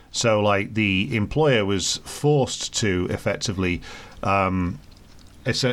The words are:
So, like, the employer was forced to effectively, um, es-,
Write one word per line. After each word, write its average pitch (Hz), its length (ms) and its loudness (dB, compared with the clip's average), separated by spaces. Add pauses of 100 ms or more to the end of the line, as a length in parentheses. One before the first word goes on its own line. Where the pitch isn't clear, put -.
(120)
So, 110 280 2
like, 104 340 2
the 104 420 2
employer 117 500 2
was 98 380 -2
forced - 760 0
to 92 300 0
effectively, 95 720 -2 (420)
um, 95 560 0 (640)
es-, 131 280 -2